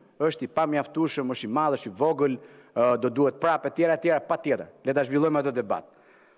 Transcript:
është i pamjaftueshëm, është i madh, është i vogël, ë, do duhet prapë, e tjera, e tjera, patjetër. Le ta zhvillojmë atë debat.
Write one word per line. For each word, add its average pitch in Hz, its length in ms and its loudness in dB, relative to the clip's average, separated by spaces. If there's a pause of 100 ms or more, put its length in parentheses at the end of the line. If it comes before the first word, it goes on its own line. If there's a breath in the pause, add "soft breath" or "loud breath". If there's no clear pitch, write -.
(180)
është 151 300 -2
i - 20 -20
pamjaftueshëm, 151 800 -2
është 123 160 -6
i 104 80 -6
madh, 147 240 2
është 107 140 -12
i - 20 -16
vogël, 143 400 0 (400 loud breath)
ë, 120 120 4 (120)
do 123 160 0
duhet 135 240 2
prapë, 156 320 0
e - 60 -12
tjera, 165 180 2
e 156 80 -4
tjera, 165 160 2
patjetër. 135 480 -2 (160)
Le 135 140 0
ta 143 100 2
zhvillojmë 147 380 2
atë 139 100 -2
debat. 101 320 -4 (520 soft breath)